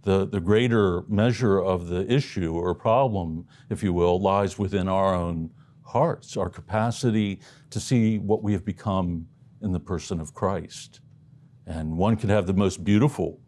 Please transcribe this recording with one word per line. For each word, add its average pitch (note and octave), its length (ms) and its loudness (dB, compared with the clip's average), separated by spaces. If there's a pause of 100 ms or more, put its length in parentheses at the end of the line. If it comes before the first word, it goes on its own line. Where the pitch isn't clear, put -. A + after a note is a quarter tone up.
the, G2 220 2
the G2+ 120 -4
greater G2+ 680 4
measure G#2+ 500 2
of F2+ 300 0
the F#2 200 -2
issue G2 460 0
or F2 180 -2
problem, G2+ 760 0 (200)
if - 140 -6
you F#2+ 100 0
will, F2 280 2
lies G2 400 0
within F#2+ 260 -2
our F#2+ 260 2
own E2+ 380 -4 (320)
hearts, - 540 -2
our F#2 120 -2
capacity G#2+ 920 -2 (300)
to G#2+ 100 -6
see A2 400 0
what G#2+ 240 -2
we G#2 80 0
have F#2 120 -2
become F2+ 600 -4 (340)
in G2+ 120 -4
the E2+ 80 -2
person F2 400 -6
of D2+ 140 -14
Christ. - 680 -6 (680)
And D#2+ 320 -6
one G#2+ 160 2
could G#2+ 160 -2
have G#2 160 2
the F#2+ 80 0
most F#2 300 0
beautiful G2+ 640 2